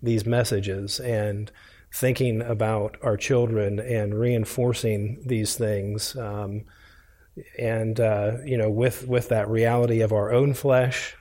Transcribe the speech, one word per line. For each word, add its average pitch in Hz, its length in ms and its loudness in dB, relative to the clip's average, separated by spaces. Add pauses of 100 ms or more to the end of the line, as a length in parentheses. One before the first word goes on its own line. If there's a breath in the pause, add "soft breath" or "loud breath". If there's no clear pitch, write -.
these 113 240 0
messages 101 720 -2
and 107 540 -4 (420 loud breath)
thinking 123 480 0
about 110 600 0
our 110 140 2
children 110 600 2
and 107 400 -2
reinforcing 117 1080 0
these 110 280 0
things, 104 640 -2
um, 104 480 -6 (920 soft breath)
and, 113 420 -2
uh, 107 320 2 (120)
you 131 120 -2
know, 107 120 2
with, 120 380 0
with 123 220 0
that 107 200 2
reality 117 520 2
of 107 120 2
our 104 200 2
own 135 220 4
flesh, 127 680 2